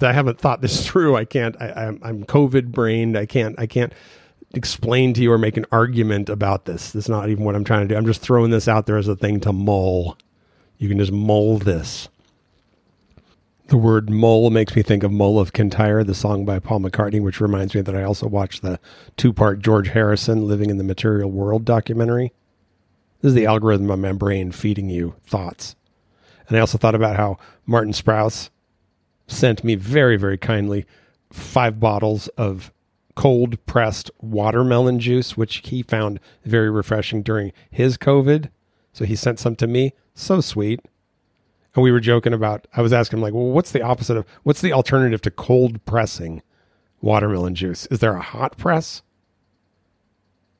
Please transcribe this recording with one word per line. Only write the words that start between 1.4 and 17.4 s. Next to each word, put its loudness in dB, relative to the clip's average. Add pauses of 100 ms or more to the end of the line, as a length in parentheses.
I, -10
I'm, -8
I'm -10
covid 2
brained. 0
I -2
can't, -2
I -4
can't -2 (640)
explain 0
to 0
you 4
or 6
make 0
an -2
argument 0
about -2
this. -10
That's -6
not -2
even -2
what -2
I'm -4
trying 0
to -2
do. 0
I'm 0
just -2
throwing 2
this 0
out 2
there 0
as -2
a -2
thing -2
to 0
mull. 0 (600)
You -4
can 0
just 0
mull 2
this. -4 (1600)
The 6
word 4
mull 6
makes 2
me 4
think 2
of 0
Mull 4
of 0
Kintyre, 2
the -2
song -2
by -2
Paul -2
McCartney, -2
which -2
reminds 0